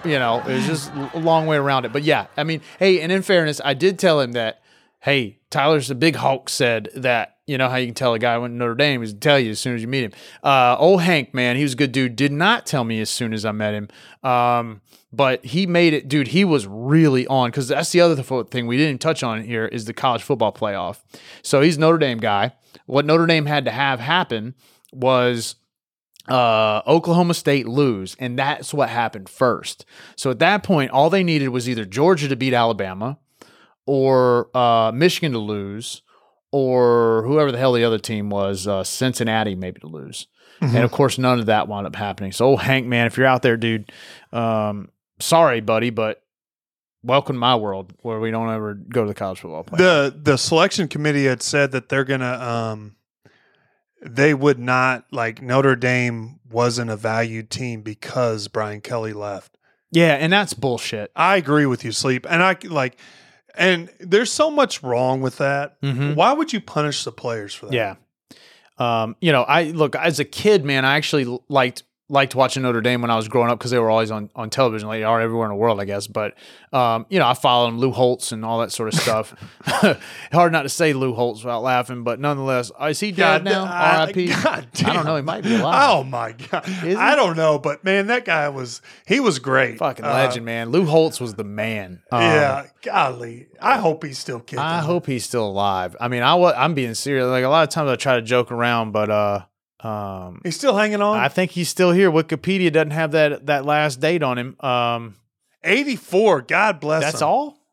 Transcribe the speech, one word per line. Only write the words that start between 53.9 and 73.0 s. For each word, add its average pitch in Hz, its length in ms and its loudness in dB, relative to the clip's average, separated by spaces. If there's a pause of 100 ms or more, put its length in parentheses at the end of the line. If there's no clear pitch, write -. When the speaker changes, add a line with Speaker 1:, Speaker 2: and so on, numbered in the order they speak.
Speaker 2:
they 139 280 2
would 139 260 2
not, 127 520 0
like, 113 300 -6
Notre 131 360 2
Dame 123 600 -2 (120)
wasn't 117 400 -2
a 107 60 -6
valued 113 520 -4
team 120 320 -8
because 110 680 -4
Brian 107 320 -6
Kelly 110 320 -8
left. 104 440 -12 (340)
Speaker 1:
Yeah, 165 240 4
and 156 180 0
that's 202 200 2
bullshit. 113 600 -4
Speaker 2:
I 185 220 4
agree 147 280 4
with 127 200 -2
you, 113 80 -6
Sleep. 127 360 -2
And 170 140 2
I, 185 220 2
like, 139 320 -2 (580)
and 175 340 0 (120)
there's 247 300 2
so 311 200 2
much - 320 0
wrong 127 380 0
with 131 160 -4
that. 139 440 -4
Speaker 1:
Mm-hmm. 139 340 -2
Speaker 2:
Why 196 180 4
would 311 180 -4
you 226 80 -4
punish 151 460 -4
the 117 80 -10
players 110 400 -8
for - 140 -18
that? 104 60 -8
Speaker 1:
Yeah. 104 220 -2 (800)
Um, 117 440 -2
you 170 100 2
know, 127 120 4
I, 156 220 2
look, 156 300 -2
as 147 240 -2
a 147 60 0
kid, 202 400 2
man, 135 180 0
I 139 140 4
actually 151 280 0
l-, 120 220 -8
liked, 127 360 0 (260)
liked 139 260 0
watching 131 280 0
Notre 120 180 0
Dame 120 200 0